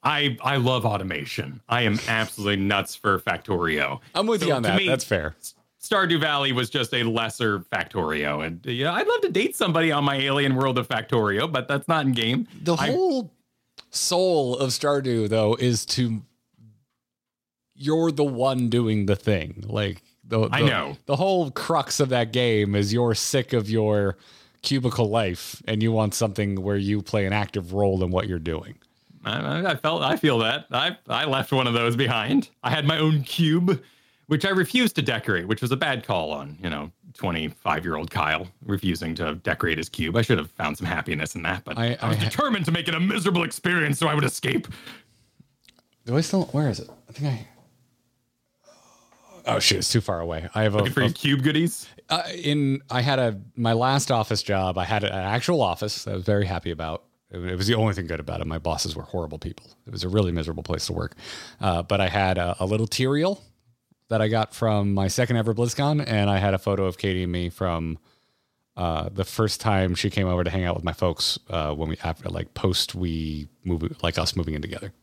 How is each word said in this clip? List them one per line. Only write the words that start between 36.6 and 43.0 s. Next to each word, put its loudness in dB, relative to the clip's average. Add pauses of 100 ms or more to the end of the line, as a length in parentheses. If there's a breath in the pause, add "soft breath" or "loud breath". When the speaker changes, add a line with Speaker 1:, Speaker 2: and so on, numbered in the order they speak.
Speaker 1:
you -4
know, -6 (220)
twenty-five-year-old -4
Kyle -2 (180)
refusing -2
to -4
decorate -2
his -6
cube. -4
I 4
should 4
have -4
found -6
some -6
happiness -4
in -8
that, -4
but -8
Speaker 2:
I, -2
Speaker 1:
I -2
was 2
Speaker 2:
I 0
ha- 0
Speaker 1:
determined 0
to 0
make -2
it -2
a -2
miserable 0